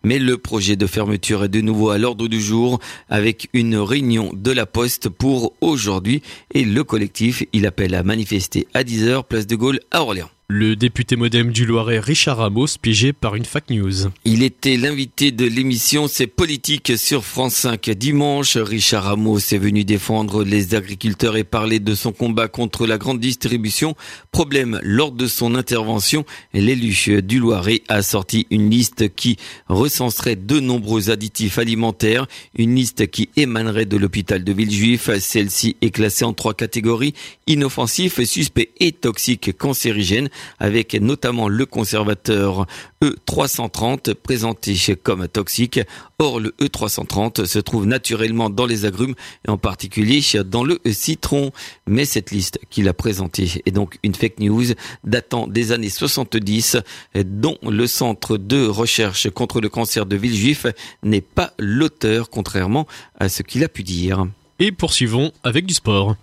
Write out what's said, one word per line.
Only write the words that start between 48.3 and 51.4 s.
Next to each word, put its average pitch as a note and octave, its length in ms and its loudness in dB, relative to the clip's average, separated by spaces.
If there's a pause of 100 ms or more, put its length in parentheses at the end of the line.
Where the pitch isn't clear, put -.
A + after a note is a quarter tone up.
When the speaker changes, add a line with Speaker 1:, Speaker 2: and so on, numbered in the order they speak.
Speaker 1:
dans A2+ 160 0
les A2 200 -2
agrumes, A2 300 -2 (300)
et G#2+ 60 0
en G2+ 60 2
particulier G#2+ 640 0 (240)
dans A#2 180 -2
le E3+ 160 0 (100)
citron. C#3+ 640 -2 (360)